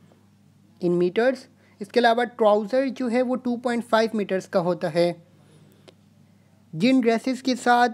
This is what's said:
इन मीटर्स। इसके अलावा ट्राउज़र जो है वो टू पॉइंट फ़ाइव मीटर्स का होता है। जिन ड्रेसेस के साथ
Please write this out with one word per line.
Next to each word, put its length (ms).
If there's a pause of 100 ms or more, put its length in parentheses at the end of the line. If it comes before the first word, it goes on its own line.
(800)
इन 120
मीटर्स। 520 (360)
इसके 180
अलावा 240
ट्राउज़र 680
जो 160
है 140
वो 160
टू 200
पॉइंट 260
फ़ाइव 320
मीटर्स 320
का 120
होता 300
है। 200 (1600)
जिन 280
ड्रेसेस 400
के 160
साथ 360